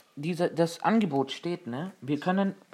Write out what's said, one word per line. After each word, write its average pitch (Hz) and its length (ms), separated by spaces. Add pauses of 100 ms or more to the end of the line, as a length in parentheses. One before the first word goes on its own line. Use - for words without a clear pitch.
(160)
diese, 165 360
das 165 320
Angebot 151 480
steht, - 340
ne? 143 360
Wir 143 180
können, 190 340 (200)